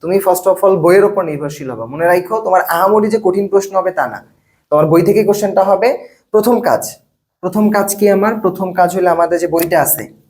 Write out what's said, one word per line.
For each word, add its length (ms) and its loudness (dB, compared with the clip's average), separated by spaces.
তুমি 160 0
first 280 0
of 100 4
all 200 2
বইয়ের 300 4
ওপর 180 -2
নির্ভরশীল 480 -8
হবা। 140 -10
মনে 200 -6
রাখো, 360 0
তোমার 200 2
আহামরি 480 0
যে 140 0
কঠিন 240 0
প্রশ্ন 300 -2
হবে 140 -2
তা 160 -4
না, 180 -14
তোমার 160 2
বই 160 4
থেকে 220 2
কোশ্চেনটা 400 0
হবে। 340 0
প্রথম 280 2
কাজ, 360 -2
প্রথম 280 0
কাজ 260 -2
কি 140 2
আমার? 260 2
প্রথম 380 -4
কাজ 220 2
হলো 160 2
আমাদের 280 0
যে 80 -4
বইটা 340 0
আছে 280 -4